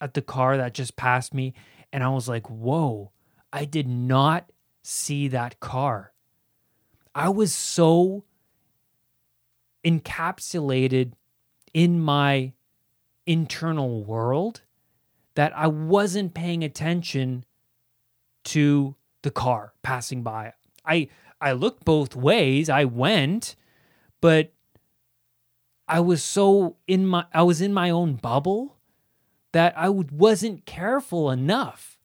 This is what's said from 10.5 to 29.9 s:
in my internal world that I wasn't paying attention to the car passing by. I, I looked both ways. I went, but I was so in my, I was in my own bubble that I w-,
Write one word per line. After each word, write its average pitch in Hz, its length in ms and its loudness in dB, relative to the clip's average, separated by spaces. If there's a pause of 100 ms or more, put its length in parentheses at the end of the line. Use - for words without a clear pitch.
in 170 280 4
my 143 540 0 (680)
internal 156 800 -2
world 123 600 -2 (720)
that 151 220 0
I 156 120 0
wasn't 180 640 0
paying 170 300 -4
attention 143 800 -4 (1040)
to 143 480 2 (260)
the - 80 -4
car 117 420 -4 (100)
passing 127 400 -6
by. 110 300 -10 (320)
I, 156 240 -2 (320)
I 139 120 0
looked 156 320 -4
both 151 300 2
ways. 143 540 2
I 143 160 2
went, 143 720 0 (640)
but 160 320 4 (1300)
I 165 140 0
was 175 220 2
so 196 540 4 (100)
in 190 200 2
my, 175 260 0
I 165 100 4
was 175 180 4
in 202 120 -2
my 180 180 0
own 170 240 0
bubble 156 640 -2 (760)
that 170 240 4
I 165 100 0
w-, 190 260 0